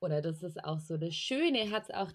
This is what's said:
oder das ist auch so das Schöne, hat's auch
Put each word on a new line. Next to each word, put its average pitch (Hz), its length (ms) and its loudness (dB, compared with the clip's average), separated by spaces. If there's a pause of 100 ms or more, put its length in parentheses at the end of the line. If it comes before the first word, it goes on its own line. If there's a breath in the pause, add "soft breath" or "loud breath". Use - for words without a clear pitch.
oder 151 220 2
das 160 220 -2
ist 160 200 -8
auch 156 160 -2
so 160 180 -4
das 165 180 -2
Schöne, 262 560 2
hat's 214 180 -2
auch 185 260 -2